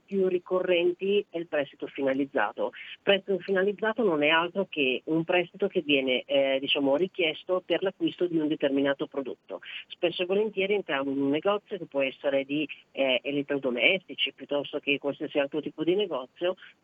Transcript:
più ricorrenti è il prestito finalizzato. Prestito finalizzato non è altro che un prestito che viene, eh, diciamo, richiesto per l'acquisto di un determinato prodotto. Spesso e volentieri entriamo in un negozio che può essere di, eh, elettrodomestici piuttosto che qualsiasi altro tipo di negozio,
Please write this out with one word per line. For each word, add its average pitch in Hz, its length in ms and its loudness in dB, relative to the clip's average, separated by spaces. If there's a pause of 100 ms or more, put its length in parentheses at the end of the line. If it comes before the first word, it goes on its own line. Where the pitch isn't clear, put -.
più 190 220 2
ricorrenti 180 1000 2
è 170 120 -6
il 170 80 -8
prestito 143 400 -4
finalizzato. 131 840 0 (300)
Prestito 196 380 2
finalizzato 196 640 0
non 165 180 2
è 147 80 4
altro 170 400 2
che 127 360 0
un 160 180 0
prestito 180 440 0
che 185 140 -2
viene, 135 460 2
eh, 135 320 2
diciamo, 139 380 2
richiesto 180 680 -2
per 165 160 0
l'acquisto 180 460 -2
di 165 100 -2
un 151 100 2
determinato 143 600 0
prodotto. 117 540 -10 (260)
Spesso - 340 -2
e 185 40 -2
volentieri 196 500 0
entriamo 143 340 -2
in 139 100 0
un 139 100 2
negozio 196 500 0
che 165 60 -12
può 139 160 -2
essere 139 420 0
di, 147 240 -2 (240)
eh, 131 320 2
elettrodomestici 143 1080 0
piuttosto 143 440 -4
che 143 220 0
qualsiasi 143 400 -4
altro 139 220 -2
tipo 143 220 -8
di 165 120 2
negozio, 175 640 -4 (260)